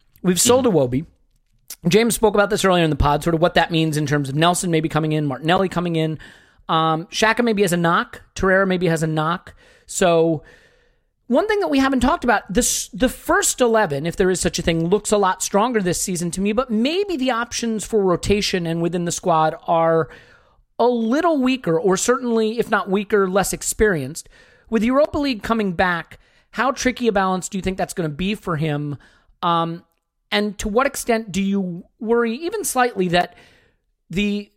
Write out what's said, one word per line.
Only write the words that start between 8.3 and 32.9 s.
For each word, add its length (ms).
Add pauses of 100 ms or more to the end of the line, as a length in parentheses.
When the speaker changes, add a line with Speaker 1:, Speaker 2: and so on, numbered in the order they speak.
Speaker 1:
Torreira 320
maybe 200
has 160
a 40
knock. 480 (320)
So 560 (840)
one 220
thing 120
that 80
we 100
haven't 220
talked 220
about, 200 (100)
this, 360
the 200
first 520
eleven, 440
if 120
there 140
is 100
such 180
a 40
thing, 260
looks 220
a 60
lot 260
stronger 380
this 200
season 320
to 80
me, 120
but 180
maybe 460
the 140
options 540
for 180
rotation 640
and 160
within 220
the 80
squad 420 (120)
are 440 (680)
a 80
little 540
weaker, 380
or 180
certainly, 600
if 120
not 200
weaker, 380
less 240
experienced. 760 (400)
With 140
Europa 360
League 240
coming 300
back, 460 (320)
how 220
tricky 340
a 60
balance 360
do 100
you 40
think 160
that's 160
gonna 140
be 260
for 220
him? 400 (460)
Um, 420 (480)
and 260
to 100
what 180
extent 460
do 100
you 420 (140)
worry, 360
even 300
slightly, 440